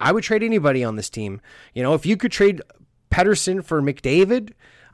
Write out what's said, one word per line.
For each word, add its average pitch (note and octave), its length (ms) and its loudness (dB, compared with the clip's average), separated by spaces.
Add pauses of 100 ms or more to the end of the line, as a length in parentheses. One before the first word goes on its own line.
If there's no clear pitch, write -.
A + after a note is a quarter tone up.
I C3 100 2
would G#3 140 0
trade G#3+ 180 0
anybody D3 400 0
on A2 140 -4
this G#2 120 -8
team. G2+ 300 -8 (340)
You A#2+ 80 -6
know, C3 120 2
if D#3 120 -2
you G3+ 120 0
could A#3 160 -4
trade G3+ 280 2 (480)
Pettersson F#3+ 540 0
for D#3 180 -2
McDavid, F3+ 720 2 (420)